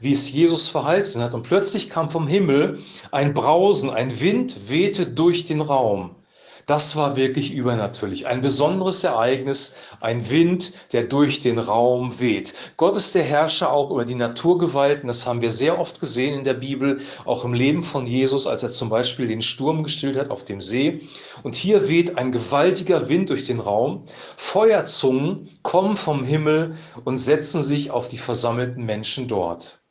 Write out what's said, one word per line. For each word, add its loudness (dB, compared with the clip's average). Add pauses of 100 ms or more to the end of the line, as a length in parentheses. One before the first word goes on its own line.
wie 0
es 0
Jesus 2
verheißen 0
hat. -2
Und -6
plötzlich 0
kam -2
vom -2
Himmel 2 (280)
ein 0
Brausen, 4
ein -4
Wind 0
wehte 0
durch 2
den -2
Raum. 0 (500)
Das 0
war 0
wirklich 0
übernatürlich. -2
Ein -2
besonderes 0
Ereignis, 0 (240)
ein -4
Wind, 2 (180)
der 2
durch 2
den 2
Raum 2
weht. 0 (220)
Gott 2
ist -2
der 4
Herrscher 2
auch 2
über 0
die -4
Naturgewalten. 2
Das -2
haben -2
wir 2
sehr 2
oft -6
gesehen -2
in -10
der 0
Bibel, -2 (240)
auch -2
im -2
Leben 2
von -6
Jesus, 0
als -2
er -4
zum -4
Beispiel 0
den -2
Sturm -2
gestillt -4
hat -2
auf -8
dem -8
See. -2 (380)
Und -8
hier 2
weht 2
ein -2
gewaltiger 0
Wind 2
durch -2
den -4
Raum. -2 (320)
Feuerzungen 2 (140)
kommen 2
vom -2
Himmel 2 (300)
und -2
setzen 0
sich -2
auf -4
die -10
versammelten -2
Menschen -4
dort. -4 (120)